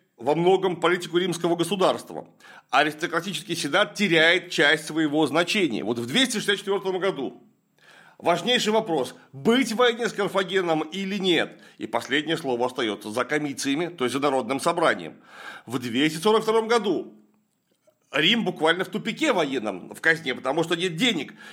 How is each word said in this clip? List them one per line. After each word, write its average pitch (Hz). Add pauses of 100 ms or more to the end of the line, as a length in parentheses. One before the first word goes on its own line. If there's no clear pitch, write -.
(160)
во 135
многом 175
политику 170
римского 175
государства. 165 (440)
Аристократический 156
сенат 190
теряет 170
часть 151
своего 156
значения. 139
Вот 117
в 120
двести 240
шестьдесят 202
четвёртом 190
году 156 (760)
важнейший 190
вопрос – 165 (180)
быть 220
в 208
войне 233
с -
Карфагеном 185
или 190
нет. 170 (180)
И -
последнее 143
слово 123
остаётся 113
за 107
комициями, 147
то 139
есть 120
за 139
народным 131
собранием. 135 (500)
В 120
двести 131
сорок 214
втором 220
году 214 (1000)
Рим 185
буквально 170
в 180
тупике 214
военном, 127
в 104
казне, 160
потому 139
что 170
нет 170
денег. 185 (180)